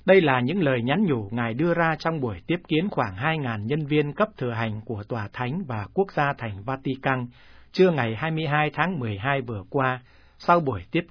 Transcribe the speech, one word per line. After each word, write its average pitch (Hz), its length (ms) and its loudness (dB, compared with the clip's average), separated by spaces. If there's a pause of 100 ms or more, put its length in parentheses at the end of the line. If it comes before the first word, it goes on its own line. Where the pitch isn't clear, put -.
Đây 190 140 8
là 131 200 4
những 165 220 0
lời 131 200 2
nhắn 151 260 2
nhủ 110 240 0
Ngài 117 220 -2
đưa 165 200 2
ra 160 240 2
trong 165 220 -2
buổi 110 160 -4 (100)
tiếp 165 100 0 (120)
kiến 160 220 2
khoảng 107 260 -2
hai 156 220 0
ngàn 113 280 -4
nhân 147 200 -2
viên 147 260 2
cấp 214 240 0
thừa 123 140 -2
hành 110 340 -4
của 104 240 -8
tòa 110 240 -4
thánh 127 340 -4
và 107 280 -6
quốc 190 180 0
gia 143 260 0
thành 101 280 -8
Vatican 131 600 -2 (460)
trưa 185 180 6
ngày 117 240 0
hai 156 160 -4
mươi 160 160 -2
hai 151 280 2
tháng 165 240 0
mười 107 200 -4
hai 139 220 -2
vừa 113 300 -8
qua, 131 300 0 (380)
sau 175 220 4
buổi 127 200 -2 (100)
tiếp 165 200 0